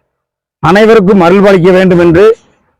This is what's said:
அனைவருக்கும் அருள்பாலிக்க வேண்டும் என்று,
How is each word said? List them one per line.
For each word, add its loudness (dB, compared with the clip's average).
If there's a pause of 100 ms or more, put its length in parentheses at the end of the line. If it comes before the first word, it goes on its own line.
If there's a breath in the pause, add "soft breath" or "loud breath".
(640)
அனைவருக்கும் 0
அருள்பாலிக்க 0
வேண்டும் 0
என்று, 0 (440)